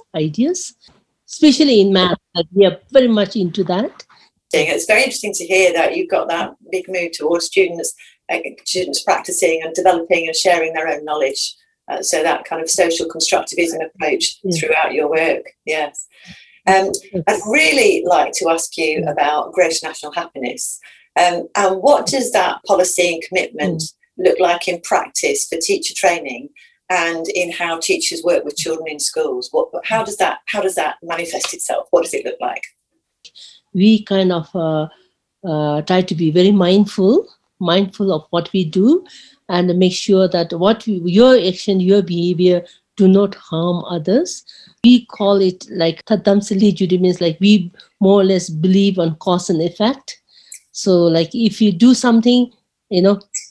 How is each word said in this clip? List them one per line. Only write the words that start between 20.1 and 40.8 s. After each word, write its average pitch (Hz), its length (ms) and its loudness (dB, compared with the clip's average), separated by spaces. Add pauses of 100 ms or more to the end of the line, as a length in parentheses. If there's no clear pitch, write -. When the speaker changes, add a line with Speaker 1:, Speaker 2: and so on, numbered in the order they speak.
Speaker 2:
happiness. 135 440 -10 (580)
Um, 175 160 2 (240)
and 190 100 2 (160)
what - 200 4
does 254 240 -4
that 180 240 0 (140)
policy 180 440 2
and 165 140 -8
commitment 175 540 -6
Speaker 1:
Mm. 160 120 -12 (320)
Speaker 2:
look 175 140 2
like 175 320 0
in 170 100 -8 (100)
practice - 560 -2
for 170 100 -8 (120)
teacher - 320 -4
training 143 420 -2 (460)
and 165 340 -4 (180)
in 170 100 -6
how 170 220 -6 (160)
teachers 165 400 -4
work 170 160 0
with 147 180 -10
children 160 300 -6
in 147 60 -14
schools? 135 520 -6
What, 156 160 -2 (240)
how 220 160 0
does 202 160 -10
that, 160 120 -2 (180)
how 208 120 -4
does 185 160 -2
that 151 140 -4 (180)
manifest 170 400 -8
itself? - 380 -6
What 175 120 4
does - 120 -8
it - 100 -6
look - 140 -10 (100)
like? - 140 -10 (1120)
Speaker 1:
We 196 180 6 (120)
kind 190 360 0
of, 160 160 -10
uh, 160 320 -2 (640)
uh, 151 260 -2 (120)
try 185 200 2
to 170 60 -4
be 160 160 0
very 180 200 4 (160)
mindful, 196 460 2 (460)
mindful 190 580 0
of 156 40 -6 (100)
what 170 220 -2
we 190 100 0 (180)
do, 208 60 4 (600)
and 180 280 0
make 185 160 2
sure 190 420 2
that 170 180 -2
what 196 340 2